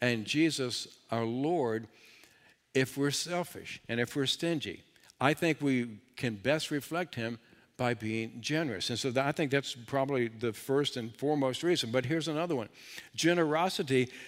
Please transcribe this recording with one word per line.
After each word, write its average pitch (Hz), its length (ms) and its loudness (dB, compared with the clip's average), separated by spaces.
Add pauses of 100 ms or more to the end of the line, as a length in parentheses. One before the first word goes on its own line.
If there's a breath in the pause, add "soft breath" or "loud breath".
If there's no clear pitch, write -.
and 120 240 2
Jesus, 139 640 0 (240)
our 113 140 0
Lord, 123 640 0 (840 loud breath)
if 131 220 2
we're 143 140 2
selfish - 800 -4
and 117 100 0
if 120 160 0
we're 139 120 2
stingy. 139 580 -2 (360 loud breath)
I 143 140 4
think 156 260 2
we 123 380 0 (160)
can 117 220 -2
best 135 340 0
reflect 156 460 -4
him 117 240 -4 (360 soft breath)
by 120 180 2
being 113 460 -4
generous. 131 500 -2
And 95 80 -2
so 131 140 -2
that, 135 120 2
I 139 60 2
think 147 220 0
that's 139 200 0
probably 131 540 0
the 113 260 -4
first 139 440 0
and 117 180 -6
foremost 135 480 0
reason. 160 300 2
But 127 140 4
here's 156 200 0
another 160 300 -2
one. 107 120 -4 (460 loud breath)
Generosity 160 920 4 (200 loud breath)